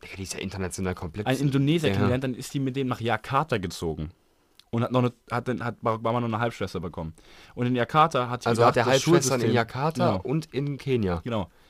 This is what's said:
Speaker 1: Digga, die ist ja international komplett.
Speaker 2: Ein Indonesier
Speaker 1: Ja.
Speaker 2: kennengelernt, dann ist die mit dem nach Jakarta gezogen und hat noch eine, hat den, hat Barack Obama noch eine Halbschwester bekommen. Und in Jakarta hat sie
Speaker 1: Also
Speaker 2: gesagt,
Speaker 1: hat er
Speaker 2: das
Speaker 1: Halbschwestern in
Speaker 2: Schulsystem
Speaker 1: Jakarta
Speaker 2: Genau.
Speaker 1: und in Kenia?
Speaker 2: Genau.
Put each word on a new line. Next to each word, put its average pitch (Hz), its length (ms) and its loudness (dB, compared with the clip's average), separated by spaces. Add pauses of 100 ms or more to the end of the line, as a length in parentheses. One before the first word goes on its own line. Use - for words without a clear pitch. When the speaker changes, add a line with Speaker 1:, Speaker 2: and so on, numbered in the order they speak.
Speaker 1:
Digga, - 120 -16
die 95 60 -8
ist 92 120 -8
ja - 60 -8
international 92 540 -4
komplett. 101 320 -8
Speaker 2:
Ein 131 120 0
Indonesier 143 500 2
Speaker 1:
Ja. 98 60 2
Speaker 2:
kennengelernt, 123 300 2
dann 131 100 -4
ist - 200 -12
die 143 60 0
mit 131 160 -2
dem 135 100 -2
nach 123 140 -4
Jakarta 117 580 0
gezogen 82 520 -4 (600)
und 117 140 0
hat - 80 -4
noch 127 80 4
eine, 123 120 2 (180)
hat 117 180 -2
den, 117 160 -4
hat 117 180 -8
Barack 110 180 2
Obama 117 200 0
noch 120 80 -2
eine 110 100 -2
Halbschwester 113 420 -4
bekommen. 82 320 -8 (440)
Und 123 100 0
in 127 100 2
Jakarta 127 540 2
hat 120 140 -6
sie 120 40 2
Speaker 1:
Also 117 140 2
Speaker 2:
gesagt, 135 140 6
Speaker 1:
hat - 0 -
er 120 80 4
Speaker 2:
das 123 80 4
Speaker 1:
Halbschwestern 135 480 4
in 113 80 0
Speaker 2:
Schulsystem 120 60 4
Speaker 1:
Jakarta 139 580 0
Speaker 2:
Genau. 95 100 -2
Speaker 1:
und 151 320 -4
in 139 240 -4
Kenia? 101 460 0
Speaker 2:
Genau. 113 260 -4 (200)